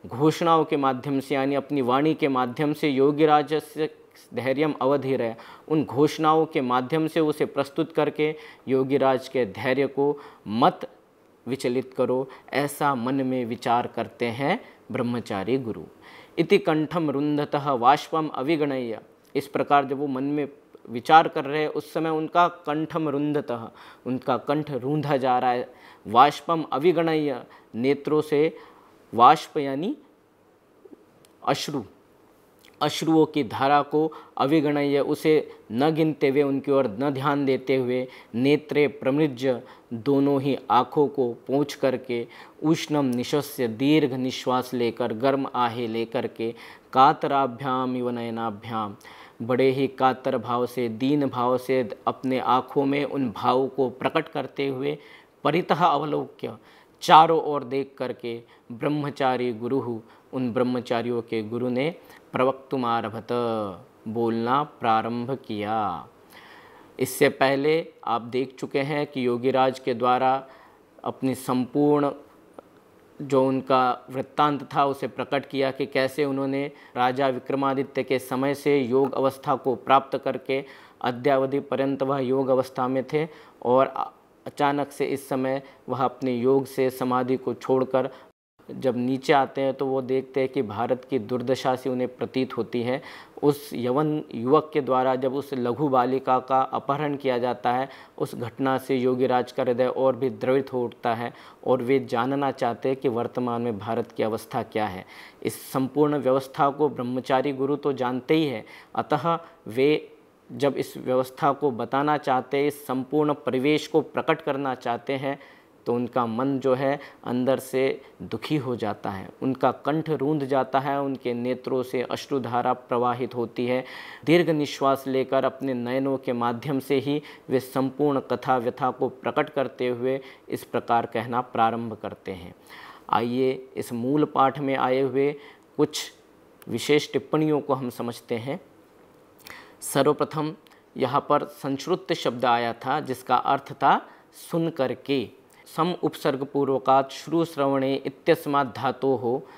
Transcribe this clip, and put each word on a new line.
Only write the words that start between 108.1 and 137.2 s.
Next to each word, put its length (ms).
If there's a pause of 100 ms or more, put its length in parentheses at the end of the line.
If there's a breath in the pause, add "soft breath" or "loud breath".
ही 100
हैं, 200 (300 loud breath)
अतः 420 (300 loud breath)
वे 480 (340)
जब 260
इस 220
व्यवस्था 560
को 180
बताना 460
चाहते 400
हैं, 100
इस 200
संपूर्ण 460 (120)
परिवेश 420
को 160
प्रकट 380
करना 340
चाहते 400
हैं, 240 (480 loud breath)
तो 60
उनका 320
मन 340
जो 160
है 240 (240 loud breath)
अंदर 360
से 420 (200 loud breath)
दुखी 360
हो 180
जाता 340
है, 200 (120)
उनका 300 (100)
कंठ 300
रूंध 340
जाता 340
है, 220
उनके 320
नेत्रों 500
से 180
अश्रुधारा 720
प्रवाहित 600
होती 300
है। 180 (420 loud breath)
दीर्घ 240
निश्वास 580
लेकर 380
अपने 280
नयनों 440
के 160
माध्यम 460
से 180
ही 240 (280 loud breath)
वे 100
संपूर्ण 600 (120)
कथा 260
व्यथा 340
को 180
प्रकट 400
करते 380
हुए 320 (300 loud breath)
इस 140
प्रकार 420
कहना 380
प्रारंभ 580
करते 300
हैं। 220 (560 loud breath)
आइए 420 (260)
इस 160
मूल 320
पाठ 340
में 160
आए 260
हुए 300 (460 loud breath)
कुछ 340 (560)
विशेष 460
टिप्पणियों 480